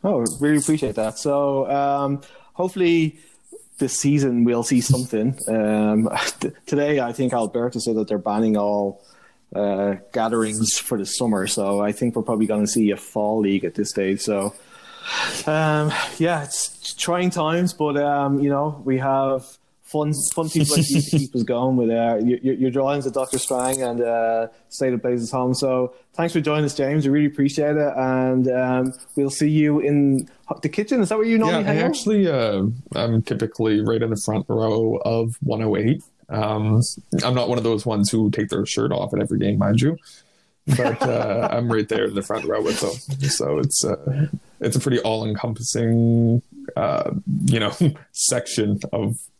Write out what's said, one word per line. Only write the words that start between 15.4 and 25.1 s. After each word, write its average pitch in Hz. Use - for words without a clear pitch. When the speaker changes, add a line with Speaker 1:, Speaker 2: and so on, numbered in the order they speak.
Speaker 1:
um, 151
yeah, 165
it's -
trying 180
times, 170
but, 147
um, 143
you 143
know, 143
we 131
have 135
fun, 151
fun 160
people 151
like 147
you 151
to 143
keep 139
us 123
going 127
with, 120
uh, 117
your, 120
your, 131
your 127
drawings 135
of 120
Doctor 131
Strang 127
and, 120
uh, 113
Stay 131
the 120
Blazes 120